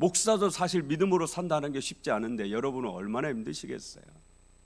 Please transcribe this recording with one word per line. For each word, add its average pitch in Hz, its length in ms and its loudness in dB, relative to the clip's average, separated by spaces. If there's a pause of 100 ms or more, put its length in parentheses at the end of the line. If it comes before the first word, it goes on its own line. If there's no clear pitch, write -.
목사도 196 480 4
사실 175 320 0
믿음으로 165 440 4
산다는 151 460 0
게 135 80 -2
쉽지 - 300 -6
않은데 110 400 -2
여러분은 127 400 -2
얼마나 107 400 -2
힘드시겠어요? 123 760 -8 (600)